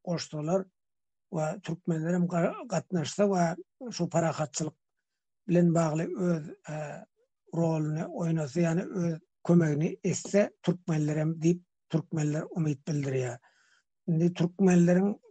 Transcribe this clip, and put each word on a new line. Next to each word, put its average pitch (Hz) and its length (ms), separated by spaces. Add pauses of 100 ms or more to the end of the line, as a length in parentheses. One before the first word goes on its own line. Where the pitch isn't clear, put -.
goşdylar 170 640 (640)
we 165 340
türkmenler 165 500
hem 180 120
ga-, 180 420
gatnaşsa 170 580
we 190 680
şu 175 180
parahatçylyk 156 640 (760)
bilen 175 280
bagly 165 300 (120)
öz, 175 320 (200)
e, 151 60 (800)
roluny 160 460
oýnasa, 165 580
ýani 170 240
öz 170 360 (280)
kömegini 160 560
etse 196 480 (120)
türkmenler 156 540
hem 156 140 (100)
diýip 175 200 (280)
türkmenler 151 540 (120)
umyt 151 320
bildirýär. 131 500 (680)
Indi 170 260
türkmenleriň 180 840 (160)